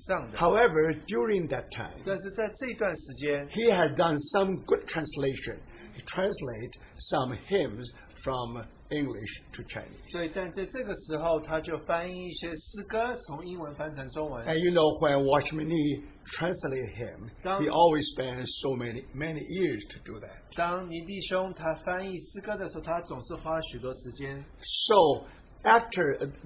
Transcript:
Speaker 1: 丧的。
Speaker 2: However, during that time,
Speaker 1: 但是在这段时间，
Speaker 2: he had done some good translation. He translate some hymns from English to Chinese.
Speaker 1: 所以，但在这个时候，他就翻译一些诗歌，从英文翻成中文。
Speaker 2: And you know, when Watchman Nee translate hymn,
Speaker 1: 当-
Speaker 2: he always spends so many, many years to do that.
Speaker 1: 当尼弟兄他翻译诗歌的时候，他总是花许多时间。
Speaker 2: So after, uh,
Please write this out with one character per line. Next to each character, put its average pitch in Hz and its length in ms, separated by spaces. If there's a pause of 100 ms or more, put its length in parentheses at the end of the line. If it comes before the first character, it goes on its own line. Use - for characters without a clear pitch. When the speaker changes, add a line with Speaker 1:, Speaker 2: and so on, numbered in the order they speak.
Speaker 1:
丧 147 240
的。 107 80
Speaker 2:
However, 170 520 (140)
during 208 440
that 123 200
time, 85 340
Speaker 1:
但 190 160
是 190 120
在 214 120 (120)
这 247 240
段 139 180
时 131 220
间， 143 300
Speaker 2:
he 226 220
had 160 240
done 165 220 (140)
some 190 340
good - 220
translation. 139 720 (380)
He 123 120
translate 127 640 (240)
some 127 400 (100)
hymns 127 380 (380)
from 120 400 (260)
English 120 400 (240)
to - 160
Chinese. - 420
Speaker 1:
所 175 140
以， 156 80
但 185 180
在 190 140
这 254 180
个 208 120
时 156 240
候， 160 200
他 156 220
就 160 240
翻 170 260
译 180 140
一 175 60
些 170 240
诗 202 340
歌， 233 260 (120)
从 160 180
英 180 140
文 147 160
翻 147 180
成 135 160
中 151 220
文。 117 120
Speaker 2:
And 160 140
you 175 140
know, 156 280
when 143 240
Watchman 147 440
Nee 147 340 (240)
translate 135 720
hymn, 107 320 (140)
Speaker 1:
当- 165 180
Speaker 2:
he 147 80
always 156 360 (100)
spends 127 320 (160)
so 135 120
many, 120 380
many 151 340
years 147 340 (120)
to - 100
do 104 160
that. 95 120 (240)
Speaker 1:
当 175 340
尼 165 160
弟 196 160
兄 185 320
他 160 220 (100)
翻 190 260
译 180 60
诗 185 240
歌 214 160
的 185 120
时 - 80
候， 156 40
他 170 200
总 131 220
是 - 120
花 160 260
许 - 160
多 127 160
时 123 200
间。 139 300 (440)
Speaker 2:
So 170 400 (360)
after, 208 540
uh, 143 100 (180)